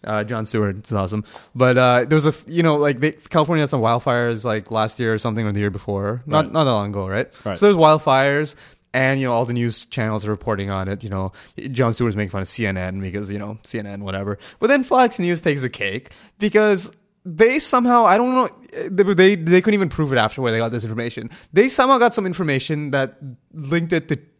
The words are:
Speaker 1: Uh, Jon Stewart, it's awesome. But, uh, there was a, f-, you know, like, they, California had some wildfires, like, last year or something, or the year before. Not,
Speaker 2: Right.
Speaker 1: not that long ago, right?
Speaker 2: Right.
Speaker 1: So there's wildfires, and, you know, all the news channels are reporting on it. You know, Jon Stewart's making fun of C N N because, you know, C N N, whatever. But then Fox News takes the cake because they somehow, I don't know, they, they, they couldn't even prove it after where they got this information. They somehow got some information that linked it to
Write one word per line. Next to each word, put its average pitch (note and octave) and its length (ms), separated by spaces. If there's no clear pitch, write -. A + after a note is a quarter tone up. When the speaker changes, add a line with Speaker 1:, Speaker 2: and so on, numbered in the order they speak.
Speaker 1:
Uh, G#2+ 180
Jon A2 220
Stewart, G#2 320
it's - 140
awesome. G#2 320
But, B2+ 220
uh, B2 300
there D#3 100
was D3 100
a, - 20
f-, - 160
you E3 160
know, D#3+ 140
like, C#3+ 240
they, D3+ 140
California D#3 500
had C#3 60
some C3 120
wildfires, A#2+ 640
like, G#2+ 240
last A2 300
year A2+ 140
or A2 40
something, A2 300
or G#2 40
the G2+ 100
year G#2 100
before. G2+ 560
Not, D3+ 180
Speaker 2:
Right. - 80
Speaker 1:
not D#3 120
that C3 80
long G2+ 160
ago, G2 180
right? G2+ 260
Speaker 2:
Right. G2 120
Speaker 1:
So G3+ 80
there's G3+ 120
wildfires, D3 760
and, C3+ 240
you C3+ 60
know, B2 80
all A#2 120
the A#2+ 80
news A#2+ 320
channels A2 420
are - 20
reporting G#2 400
on F#2+ 180
it. G2 160
You A2 60
know, F#2+ 220
Jon A#2+ 220
Stewart's A2+ 220
making G#2 140
fun G2 120
of F#2 60
C A2+ 200
N F#2+ 100
N F#2 220
because, G2 320
you G2+ 80
know, G#2 240
C - 160
N G#2 80
N, G2+ 160
whatever. G2 340
But A3 80
then C4+ 160
Fox B3+ 340
News F3 240
takes C#3+ 220
the B2 60
cake G#2 420
because G#3 540
they G3 320
somehow, A#3+ 480
I F#3+ 120
don't B3+ 180
know, B3 140
they, F#3+ 120
they, F#3+ 220
they F3 260
couldn't G#3+ 120
even G3 160
prove C#3+ 240
it B2+ 60
after A2 240
where A#2 80
they A2+ 80
got A2+ 120
this A#2 120
information. A#2 480
They A3+ 160
somehow C4 280
got A#3 160
some G3 140
information D3+ 640
that C3+ 260
linked E3 420
it E3 160
to D3 100